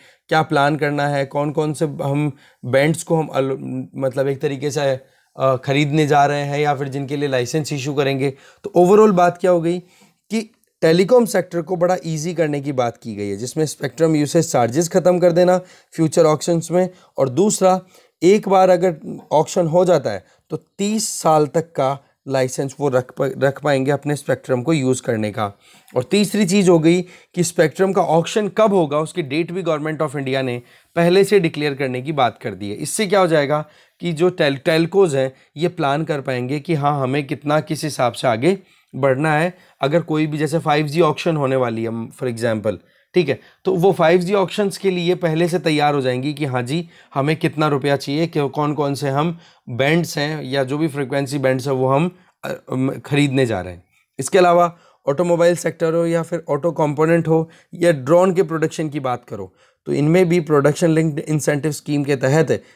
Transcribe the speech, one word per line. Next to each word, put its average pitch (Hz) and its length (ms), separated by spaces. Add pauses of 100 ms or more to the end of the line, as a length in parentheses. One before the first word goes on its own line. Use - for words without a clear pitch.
(280)
क्या 160 140
प्लान 151 340
करना 147 320
है, 139 180
कौन 147 260
कौन 151 200
से 160 120
हम 139 480 (320)
बैंड्स 139 380
को 165 140
हम 156 100
अल-, 135 320 (380)
मतलब 135 320
एक 135 120
तरीके 143 300
से, 143 100 (580)
अ, 135 180
ख़रीदने 143 500
जा 143 200
रहे 143 160
हैं 143 160
या 147 160
फिर 139 140
जिनके 139 280
लिए 143 120
लाइसेंस 131 440
इशू 143 220
करेंगे। 139 360 (340)
तो - 120
overall 208 360
बात 175 260
क्या 185 120
हो 175 100
गई 175 180 (520)
कि 220 240 (260)
टेलीकॉम 185 440
सेक्टर 170 380
को 185 140
बड़ा 175 200 (100)
ईजी 160 280
करने 147 260
की 143 120
बात 123 240
की 110 180
गई 104 140
है, 98 80
जिसमें 127 300
स्पेक्ट्रम 160 500
यूसेज 147 360
चार्जेस 131 360
ख़त्म 180 300
कर 175 140
देना 180 260 (340)
फ्यूचर 160 320
ऑक्शंस 156 460
में, 269 200 (280)
और 135 100
दूसरा, 185 520 (420)
एक 202 260
बार 190 220
अगर 175 480 (140)
ऑक्शन 160 340
हो 175 180
जाता 143 260
है 98 140 (260)
तो 156 60 (220)
तीस 214 300
साल 156 380
तक 165 260
का 135 260 (300)
लाइसेंस 135 520
वो 143 80
रख 127 240
पा-, 139 260
रख 135 240
पाएंगे 139 280
अपने 143 260
स्पेक्ट्रम 127 460
को 156 100
यूज़ 131 300
करने 110 280
का। 101 280 (380)
और 127 60
तीसरी 208 440
चीज़ 185 240
हो 170 80
गई 170 240
कि - 420
स्पेक्ट्रम 185 480
का 185 100
ऑक्शन 165 460
कब 214 260
होगा, 151 240
उसकी 160 240
डेट 160 300
भी 185 100
Government 156 400
of 151 80
India 135 320
ने 123 200 (320)
पहले 175 300
से 202 160
डिक्लेयर 151 340
करने 127 280
की 151 100
बात 127 300
कर 117 120
दी 98 160
है। 104 60
इससे 208 300
क्या 196 140
हो 185 60
जाएगा 151 380 (360)
कि 170 120
जो 165 160
टेल-, 147 360
टेलकोज 165 520
हैं, 131 160 (240)
ये 165 120
प्लान 156 360
कर 147 160
पाएंगे 131 400
कि 170 140
हाँ, 143 280
हमें 135 240
कितना, 147 340
किस 156 240
हिसाब 131 280
से - 160
आगे 139 300 (360)
बढ़ना 139 380
है। 170 240 (240)
अगर 147 200
कोई 156 260
भी 151 120
जैसे 151 200
फ़ाइव 151 280
जी 147 140
ऑक्शन 160 360
होने 135 200
वाली 113 280
है, 113 60 (200)
for - 220
example, 110 440 (380)
ठीक 170 140
है, 107 120 (240)
तो 190 100
वो 180 180
फ़ाइव 175 280
जी 180 140
ऑक्शंस 196 440
के 196 120
लिए 180 240
पहले 165 340
से 170 100
तैयार 147 360
हो 143 60
जाएंगी 127 340
कि 143 100
हाँ 127 180
जी, 165 260 (260)
हमें 147 220
कितना 156 320
रुपया 143 280
चाहिए, 143 300
क्यों, 147 220
कौन 147 260
कौन 143 200
से 139 140
हम 160 300 (300)
बैंड्स 143 500
हैं 147 240
या 135 220
जो 139 140
भी 160 100
फ्रीक्वेंसी 139 500
बैंड्स 131 300
हैं, 135 60
वो 131 140
हम, 151 280 (280)
अ, - 40
अम, 131 420
ख़रीदने 135 560
जा 104 140
रहे 90 120
हैं। 87 120 (340)
इसके 185 200
अलावा 175 380 (300)
ऑटोमोबाइल 170 500
सेक्टर 165 380
हो 170 120
या 165 160
फिर 165 260
ऑटो 147 240
कंपोनेंट 160 560
हो 160 220 (240)
या 170 180
ड्रोन 170 420
के 190 80
प्रोडक्शन 160 460
की 143 120
बात 123 240
करो, 98 300 (320)
तो 147 60
इनमें 160 360
भी 175 120
प्रोडक्शन 151 500
लिंक्ड 156 280
इंसेंटिव 151 540
स्कीम 143 320
के 143 120
तहत 131 440 (160)